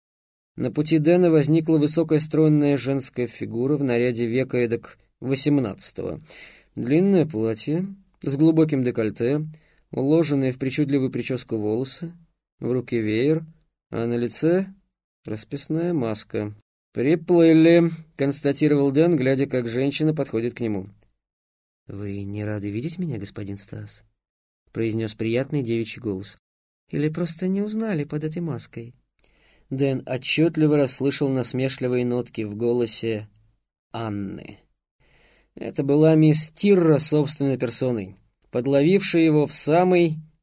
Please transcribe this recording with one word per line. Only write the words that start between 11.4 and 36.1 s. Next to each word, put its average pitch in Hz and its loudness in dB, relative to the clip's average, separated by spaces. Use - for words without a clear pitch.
волосы, 120 -4
в 117 -4
руке 120 -2
веер, 127 0
а 117 -4
на 120 -2
лице 160 0
расписная 156 -6
маска. 107 -4
«Приплыли», 165 4
констатировал 139 2
Дэн, 160 4
глядя, 131 0
как 127 -2
женщина 139 -2
подходит 120 -4
к - -10
нему. 101 -4
«Вы 101 -10
не 101 -8
рады 104 -6
видеть 131 -8
меня, 160 -6
господин 101 -10
Стас?» 107 -16
произнес 113 -4
приятный 131 -2
девичий 117 -6
голос. 101 -6
«Или 151 -2
просто 170 -6
не 196 -2
узнали 214 -4
под 151 -8
этой 156 -6
маской?» 120 -10
Дэн 135 0
отчетливо 151 0
расслышал 139 0
насмешливые 127 -2
нотки 120 -4
в 104 -8
голосе 113 -2
Анны. 101 -8
Это - -8
была 151 6